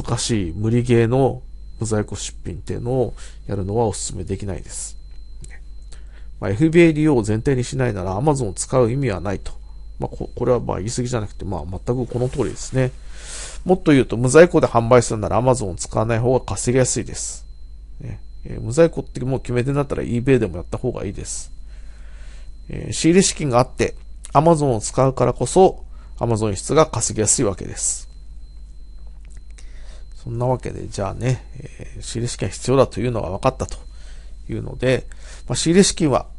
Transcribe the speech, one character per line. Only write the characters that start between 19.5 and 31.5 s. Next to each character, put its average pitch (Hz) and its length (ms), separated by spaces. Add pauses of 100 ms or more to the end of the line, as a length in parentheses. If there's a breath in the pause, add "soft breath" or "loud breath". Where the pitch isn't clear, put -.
め 120 120
手 135 80
に 139 40
な 143 80
っ - 40
た - 80
ら - 80
eBay 120 360
で 104 80
も 85 80
や 87 80
っ - 20
た - 120
方 95 140
が 53 140
い 101 40
い 98 40
で - 120
す。 - 260 (1200 soft breath)
え - 200
ー、 107 40
仕 - 160
入 170 60
れ 190 60
資 - 140
金 151 140
が 120 100
あ 127 40
っ - 60
て、 - 260 (380)
Amazon 151 420
を 107 40
使 131 280
う 135 60
か 127 120
ら 123 80
こ 127 120
そ、 - 400 (320 soft breath)
Amazon 110 380
室 - 180
が 156 120
稼 107 300
ぎ 110 60
や 104 60
す - 140
い 120 40
わ 98 100
け - 100
で - 100
す。 - 340 (2000 soft breath)
そ - 140
ん 117 80
な 120 80
わ 127 120
け 110 140
で、 92 160
じ 104 140
ゃ 98 80
あ 95 40
ね、 117 320 (120)